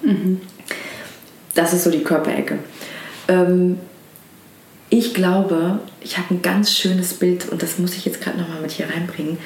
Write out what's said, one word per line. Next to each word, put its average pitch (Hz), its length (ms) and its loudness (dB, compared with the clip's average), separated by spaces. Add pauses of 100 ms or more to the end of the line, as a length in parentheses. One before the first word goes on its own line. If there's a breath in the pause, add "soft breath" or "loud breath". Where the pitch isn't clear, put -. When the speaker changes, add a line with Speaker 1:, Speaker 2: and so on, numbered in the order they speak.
Speaker 1:
Mhm. 185 380 2 (1120 loud breath)
Speaker 2:
Das 165 180 4
ist 180 120 2
so 175 80 4
die 151 100 0
Körperecke. - 560 0 (680 loud breath)
Ähm, 180 500 4 (1120)
ich 233 240 2
glaube, 185 640 2 (220)
ich - 180 -8
habe 180 160 -2
ein 180 80 0
ganz 196 300 2
schönes 185 420 2
Bild 180 340 2
und 170 140 -4
das - 160 -4
muss 180 180 0
ich - 80 -10
jetzt - 160 -4
gerade - 180 -6
nochmal 165 220 -6
mit 156 120 -6
hier - 180 -4
reinbringen. 165 540 -4